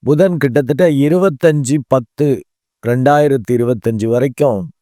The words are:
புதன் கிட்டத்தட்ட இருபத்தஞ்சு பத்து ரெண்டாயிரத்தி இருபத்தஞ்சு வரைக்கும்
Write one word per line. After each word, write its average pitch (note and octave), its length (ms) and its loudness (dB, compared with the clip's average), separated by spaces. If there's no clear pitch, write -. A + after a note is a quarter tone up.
புதன் E3 340 2
கிட்டத்தட்ட C3 500 0
இருபத்தஞ்சு D3+ 760 0
பத்து C3 400 -2
ரெண்டாயிரத்தி C3 760 0
இருபத்தஞ்சு A2+ 500 -2
வரைக்கும் B2 520 0